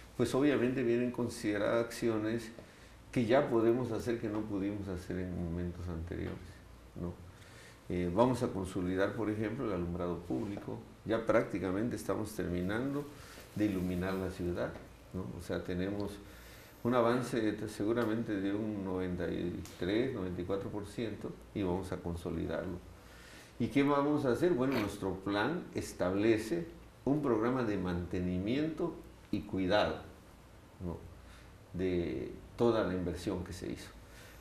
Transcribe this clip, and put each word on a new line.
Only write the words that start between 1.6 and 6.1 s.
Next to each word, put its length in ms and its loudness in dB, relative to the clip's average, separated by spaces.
acciones 640 0
que 140 4
ya 240 6
podemos 420 4
hacer 300 -2
que 80 -2
no 140 -2
pudimos 460 -2
hacer 300 -4
en 160 -4
momentos 440 -4
anteriores, 480 -6